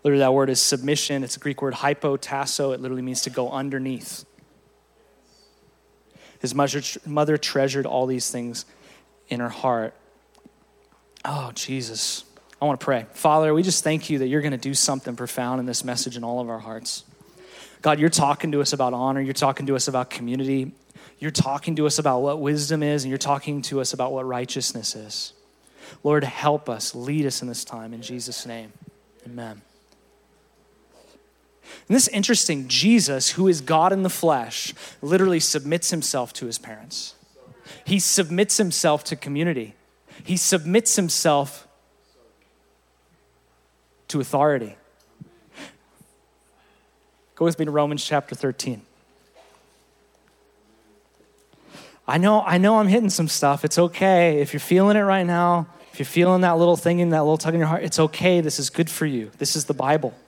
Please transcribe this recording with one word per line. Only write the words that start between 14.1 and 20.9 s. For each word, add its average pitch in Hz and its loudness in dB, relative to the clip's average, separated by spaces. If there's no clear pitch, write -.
that 131 0
you're 147 0
gonna 143 -2
do 135 -6
something 135 -2
profound 123 -4
in 123 -6
this 123 -6
message 123 -6
in 117 -10
all 120 -4
of 117 -8
our 113 -8
hearts. 110 -10
God, 151 4
you're 156 4
talking 156 0
to 143 2
us 139 0
about 127 0
honor. 135 -2
You're 135 -4
talking 135 -2
to 139 0
us - -2
about 127 -2
community. 131 -4